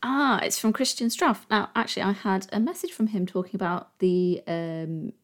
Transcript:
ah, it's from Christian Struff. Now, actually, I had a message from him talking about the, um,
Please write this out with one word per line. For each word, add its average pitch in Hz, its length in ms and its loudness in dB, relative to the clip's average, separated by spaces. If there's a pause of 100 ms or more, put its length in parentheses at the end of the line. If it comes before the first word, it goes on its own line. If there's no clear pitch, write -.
ah, 262 400 2
it's - 160 0
from 220 140 2
Christian 254 360 0
Struff. 233 300 2 (120)
Now, 208 240 2
actually, - 280 0
I 190 100 2
had 190 400 0
a 208 80 0
message 349 320 -2
from 220 160 0
him 196 180 -2
talking 180 300 -4
about 180 420 -4
the, 180 480 2
um, 165 680 -6 (120)